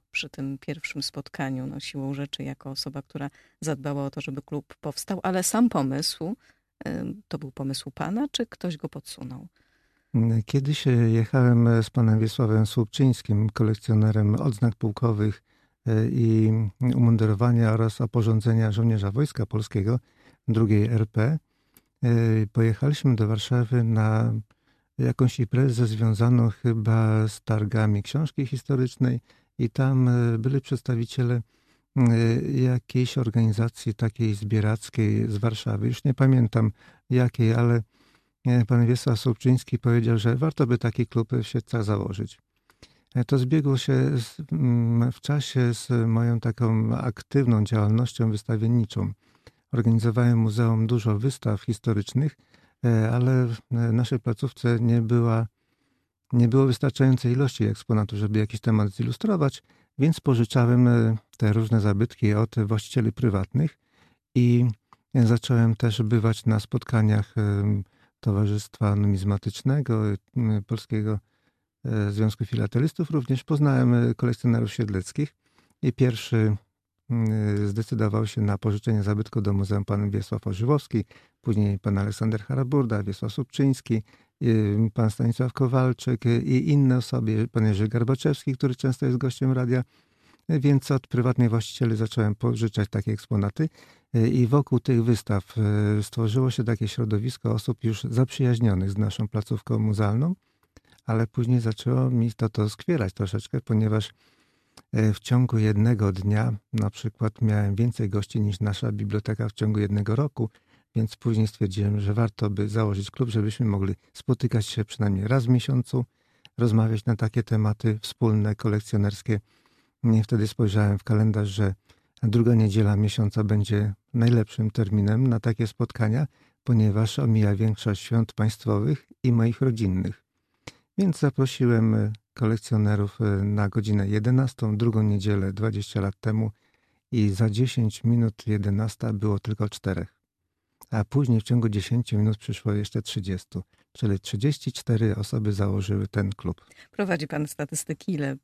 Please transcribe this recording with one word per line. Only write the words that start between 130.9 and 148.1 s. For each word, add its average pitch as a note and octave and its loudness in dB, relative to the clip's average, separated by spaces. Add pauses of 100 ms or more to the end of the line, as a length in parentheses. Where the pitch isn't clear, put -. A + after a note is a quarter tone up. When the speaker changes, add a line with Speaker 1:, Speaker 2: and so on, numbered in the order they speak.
Speaker 2:
Więc F#3+ 0
zaprosiłem, A#2+ 2
e, G#2+ 0 (220)
kolekcjonerów, G#2+ 0
e, G2+ 0
na G#2 0
godzinę G#2 0
jedenastą, A2+ 0
drugą A2 0
niedzielę G2+ 0
dwadzieścia G#2 -4
lat G2 -4
temu A2 -2 (600)
i G#2+ 2
za G#2+ 0
dziesięć A2+ -2
minut A#2 0
jedenasta G#2+ -2
było G2+ -2
tylko G#2 -4
czterech. F2+ -6 (760)
A G#2+ 0
później B2 2
w - -4
ciągu A#2 0
dziesięciu G#2+ -2
minut G#2+ 2
przyszło - -6
jeszcze G#2 -4
trzydziestu, F#2 -8 (280)
czyli G2 -2
trzydzieści C3 -4
cztery A2 0
osoby G#2 -4
założyły G2 -2
ten G2+ -2
klub. - -8 (260)
Speaker 1:
Prowadzi F3 -4
pan D3+ -6
statystyki, - -8